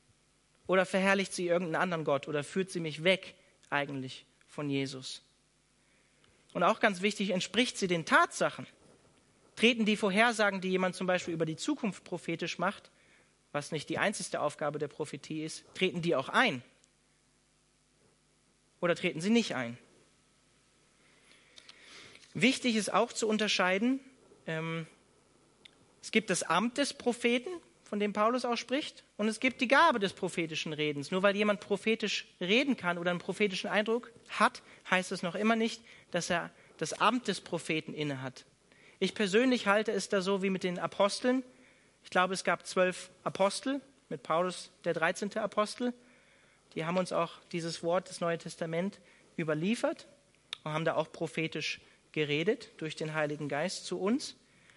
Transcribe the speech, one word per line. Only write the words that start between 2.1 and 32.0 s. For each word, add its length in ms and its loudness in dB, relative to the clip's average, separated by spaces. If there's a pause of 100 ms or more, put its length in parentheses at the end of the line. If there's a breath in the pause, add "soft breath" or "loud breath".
Oder 160 -2
führt 260 -4
sie 100 -6
mich 240 -6
weg 300 0 (380 soft breath)
eigentlich 560 -4 (200)
von 220 -6
Jesus? 540 -4 (1300 soft breath)
Und 80 -2
auch 180 4
ganz 220 2
wichtig, 300 0
entspricht 460 0
sie 100 0
den 180 0
Tatsachen? 640 2 (880)
Treten 300 4
die 120 4
Vorhersagen, 640 2
die 80 -2
jemand 260 0
zum 120 -2
Beispiel 260 0
über 120 0
die 120 -6
Zukunft 460 -4
prophetisch 540 -6
macht, 320 -4 (640 soft breath)
was 200 -6
nicht 180 -6
die 80 -4
einzigste 420 -2
Aufgabe 400 -4
der 80 -4
Prophetie 560 -8
ist, 220 -10 (100)
treten 260 -2
die 140 2
auch 140 -2
ein? 340 2 (2250)
Oder 160 2
treten 240 -2
sie 100 -2
nicht 260 2
ein? 220 -6 (2500 loud breath)
Wichtig 440 2
ist 160 -2
auch 180 4
zu 160 -2
unterscheiden, 720 2 (480)
ähm, 400 -4 (1120)
es 100 -14
gibt 180 2
das 140 0
Amt 340 0
des 160 0
Propheten, 560 0 (340)
von 160 -6
dem 140 -2
Paulus 320 2
auch 100 0
spricht, 480 -4 (140)
und 100 0
es 140 -2
gibt 180 0
die 80 0
Gabe 320 6
des 140 0
prophetischen 580 -4
Redens. 400 -2
Nur 120 0
weil 120 6
jemand 240 2
prophetisch 640 -2 (140)